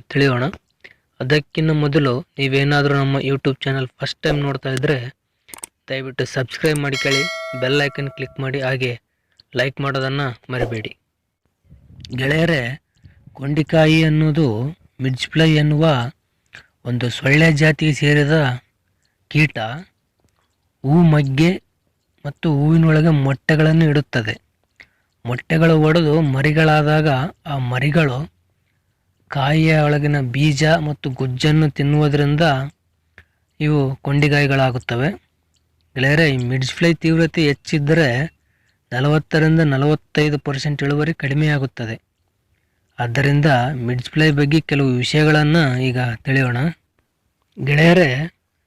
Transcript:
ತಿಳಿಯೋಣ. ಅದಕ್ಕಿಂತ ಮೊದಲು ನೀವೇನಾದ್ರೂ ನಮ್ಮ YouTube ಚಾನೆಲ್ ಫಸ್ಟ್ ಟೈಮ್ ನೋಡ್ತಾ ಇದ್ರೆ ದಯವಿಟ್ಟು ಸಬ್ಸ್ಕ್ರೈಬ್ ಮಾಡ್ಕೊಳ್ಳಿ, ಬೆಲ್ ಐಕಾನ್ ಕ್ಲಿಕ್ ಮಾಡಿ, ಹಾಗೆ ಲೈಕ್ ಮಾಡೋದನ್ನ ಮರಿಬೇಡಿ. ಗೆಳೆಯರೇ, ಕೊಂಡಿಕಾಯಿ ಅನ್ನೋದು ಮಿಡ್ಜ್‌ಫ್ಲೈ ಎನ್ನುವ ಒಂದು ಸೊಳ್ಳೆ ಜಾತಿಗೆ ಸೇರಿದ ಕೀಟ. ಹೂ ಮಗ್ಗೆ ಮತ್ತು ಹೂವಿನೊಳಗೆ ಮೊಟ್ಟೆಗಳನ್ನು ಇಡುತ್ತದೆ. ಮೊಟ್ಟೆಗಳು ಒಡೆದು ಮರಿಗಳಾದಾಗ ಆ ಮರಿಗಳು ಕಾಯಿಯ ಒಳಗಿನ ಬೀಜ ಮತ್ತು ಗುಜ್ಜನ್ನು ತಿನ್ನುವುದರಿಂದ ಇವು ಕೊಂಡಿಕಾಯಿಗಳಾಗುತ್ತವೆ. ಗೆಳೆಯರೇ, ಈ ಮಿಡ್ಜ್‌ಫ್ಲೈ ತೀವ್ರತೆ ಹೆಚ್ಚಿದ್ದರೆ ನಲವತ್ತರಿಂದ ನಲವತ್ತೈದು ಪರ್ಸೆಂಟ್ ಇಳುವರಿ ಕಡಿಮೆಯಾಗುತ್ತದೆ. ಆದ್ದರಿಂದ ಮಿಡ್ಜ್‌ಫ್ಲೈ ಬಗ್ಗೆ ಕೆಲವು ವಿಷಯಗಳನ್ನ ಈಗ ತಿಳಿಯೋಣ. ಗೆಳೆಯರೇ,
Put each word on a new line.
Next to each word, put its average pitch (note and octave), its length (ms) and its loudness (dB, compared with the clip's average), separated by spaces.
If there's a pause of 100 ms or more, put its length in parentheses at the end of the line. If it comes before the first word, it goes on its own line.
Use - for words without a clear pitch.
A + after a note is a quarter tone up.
ತಿಳಿಯೋಣ. C3+ 360 0 (760)
ಅದಕ್ಕಿಂತ D3+ 520 -2
ಮೊದಲು C#3+ 500 0
ನೀವೇನಾದ್ರೂ C#3+ 720 0
ನಮ್ಮ C#3 240 0
YouTube C3+ 460 -4
ಚಾನೆಲ್ C3+ 240 -4
ಫಸ್ಟ್ - 340 -12
ಟೈಮ್ D3 180 -2
ನೋಡ್ತಾ C#3 300 -6
ಇದ್ರೆ C3 460 -4 (760)
ದಯವಿಟ್ಟು C3+ 360 -6
ಸಬ್ಸ್ಕ್ರೈಬ್ D3 540 -4
ಮಾಡ್ಕೊಳ್ಳಿ, C#3 420 -2 (380)
ಬೆಲ್ C3 220 -2
ಐಕಾನ್ C#3 280 -6
ಕ್ಲಿಕ್ C3 300 -14
ಮಾಡಿ, C3+ 220 -6
ಹಾಗೆ B2+ 400 -6 (540)
ಲೈಕ್ C3 260 -4
ಮಾಡೋದನ್ನ C3+ 400 -4 (280)
ಮರಿಬೇಡಿ. A#2 480 -8 (1160)
ಗೆಳೆಯರೇ, C#3+ 680 -2 (520)
ಕೊಂಡಿಕಾಯಿ D#3 720 2
ಅನ್ನೋದು D3+ 720 0 (240)
ಮಿಡ್ಜ್‌ಫ್ಲೈ D#3 540 0
ಎನ್ನುವ D3+ 560 2 (720)
ಒಂದು A#2+ 240 -4
ಸೊಳ್ಳೆ D3+ 420 2
ಜಾತಿಗೆ D3+ 420 2
ಸೇರಿದ D3 680 0 (680)
ಕೀಟ. D3+ 300 -2 (1200)
ಹೂ C3+ 80 -4
ಮಗ್ಗೆ D#3 760 2 (600)
ಮತ್ತು D3 280 -4
ಹೂವಿನೊಳಗೆ D#3 560 2
ಮೊಟ್ಟೆಗಳನ್ನು D#3 760 2
ಇಡುತ್ತದೆ. C3 560 -2 (840)
ಮೊಟ್ಟೆಗಳು D#3+ 540 2
ಒಡೆದು D#3 420 2
ಮರಿಗಳಾದಾಗ D3+ 880 2 (360)
ಆ D3 120 -6
ಮರಿಗಳು C3+ 760 -2 (960)
ಕಾಯಿಯ D#3 520 2
ಒಳಗಿನ D3 420 0
ಬೀಜ C3+ 420 0
ಮತ್ತು D#3 460 0
ಗುಜ್ಜನ್ನು C3+ 600 0
ತಿನ್ನುವುದರಿಂದ D3 720 0 (1160)
ಇವು D3 360 0
ಕೊಂಡಿಕಾಯಿಗಳಾಗುತ್ತವೆ. C#3 1120 0 (840)
ಗೆಳೆಯರೇ, C#3+ 340 2
ಈ C3+ 80 -2
ಮಿಡ್ಜ್‌ಫ್ಲೈ C3 560 -2
ತೀವ್ರತೆ D#3+ 480 0
ಹೆಚ್ಚಿದ್ದರೆ D3 920 0 (600)
ನಲವತ್ತರಿಂದ D#3 680 2
ನಲವತ್ತೈದು D3 800 0
ಪರ್ಸೆಂಟ್ C#3+ 440 -6
ಇಳುವರಿ D3 300 -2
ಕಡಿಮೆಯಾಗುತ್ತದೆ. C#3 880 -4 (960)
ಆದ್ದರಿಂದ C#3 460 0 (280)
ಮಿಡ್ಜ್‌ಫ್ಲೈ B2 580 -2
ಬಗ್ಗೆ D3 280 2
ಕೆಲವು C#3 280 -2
ವಿಷಯಗಳನ್ನ D3+ 680 2 (240)
ಈಗ B2+ 160 -2 (260)
ತಿಳಿಯೋಣ. C3 340 0 (1080)
ಗೆಳೆಯರೇ, D#3 680 2 (360)